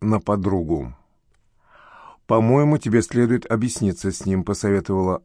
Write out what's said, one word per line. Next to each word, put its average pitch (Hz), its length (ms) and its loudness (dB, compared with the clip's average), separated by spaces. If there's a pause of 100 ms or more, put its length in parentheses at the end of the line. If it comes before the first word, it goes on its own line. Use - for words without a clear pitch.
на 107 180 0
подругу. 85 720 -2 (1300)
"По-моему, 131 500 4
тебе 113 240 2
следует 120 500 0
объясниться 107 600 -2
с - 140 -12
ним", — 92 180 0
посоветовала 95 800 -2